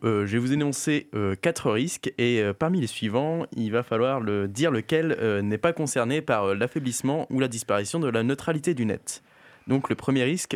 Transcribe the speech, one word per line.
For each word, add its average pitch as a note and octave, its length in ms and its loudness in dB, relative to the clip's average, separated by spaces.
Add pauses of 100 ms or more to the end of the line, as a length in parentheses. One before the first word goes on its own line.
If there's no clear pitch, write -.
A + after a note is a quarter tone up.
euh, G#2 200 2
je G2 60 -4
vais A2+ 60 2
vous B2+ 160 0
énoncer, D3 600 0
euh, G2+ 220 0
quatre D#3 360 0
risques B2+ 460 -2
et, A#2+ 240 2
euh, G2+ 120 0
parmi E3 260 0
les A#2+ 80 0
suivants, C#3 640 -2
il A2 200 -2
va A#2+ 120 2
falloir B2 380 0
le, G2+ 260 0
dire C3 240 0
lequel, D#3 480 0
euh, G#2 220 2
n'est G#2 160 0
pas E3+ 160 2
concerné C#3+ 480 0
par, A2 240 2
euh, G2 100 2
l'affaiblissement C3 720 -2
ou C3 120 0
la C3 80 2
disparition G#2+ 500 -2
de D#3 80 0
la A2+ 160 2
neutralité D3+ 500 0
du A#2+ 120 0
net. - 380 -4 (440)
Donc C3+ 220 0
le - 60 0
premier C3+ 280 0
risque, E3+ 320 -2